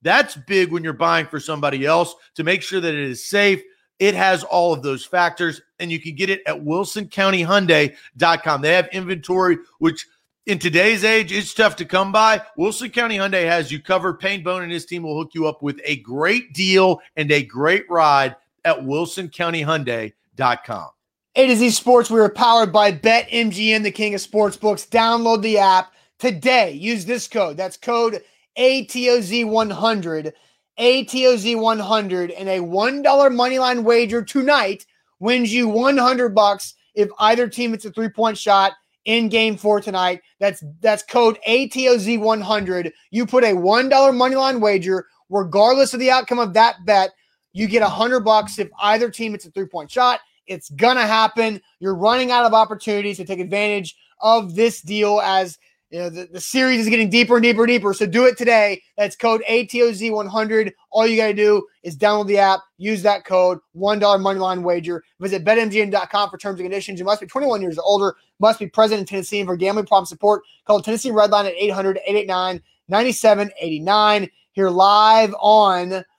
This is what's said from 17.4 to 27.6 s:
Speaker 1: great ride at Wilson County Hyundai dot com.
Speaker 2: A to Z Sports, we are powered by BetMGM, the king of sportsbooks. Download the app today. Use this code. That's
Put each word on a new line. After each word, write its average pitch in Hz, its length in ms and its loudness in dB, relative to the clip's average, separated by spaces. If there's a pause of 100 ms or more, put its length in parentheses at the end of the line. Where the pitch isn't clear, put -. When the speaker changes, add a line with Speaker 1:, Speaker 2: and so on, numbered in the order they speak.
Speaker 1:
great 147 480 -2
ride 143 460 2 (280)
at 165 180 0
Wilson 165 460 -6
County 170 340 -6
Hyundai 127 520 -4 (200)
dot 123 300 -2
com. 90 240 -12 (460)
Speaker 2:
A 262 120 4
to 254 80 4
Z 233 140 2
Sports, 240 420 2
we 226 100 2
are 208 100 4
powered 226 420 2
by 208 200 4
BetMGM, 220 920 0
the 208 80 -2
king 214 240 -4
of 196 80 -6
sportsbooks. 208 680 -2
Download 226 540 0
the 214 160 0
app 190 340 4 (260)
today. 226 520 0
Use 185 340 -6
this 233 240 -6
code. 170 300 -4
That's 185 180 -8